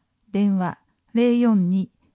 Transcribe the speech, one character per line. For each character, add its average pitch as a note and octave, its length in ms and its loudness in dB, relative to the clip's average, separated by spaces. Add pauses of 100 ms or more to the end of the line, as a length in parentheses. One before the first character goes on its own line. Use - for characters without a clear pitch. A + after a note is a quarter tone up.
(300)
電 G3+ 280 0
話、 F3+ 200 -6 (340)
零 A#3+ 280 2
四 G#3 300 2
二 F#3+ 200 -2 (240)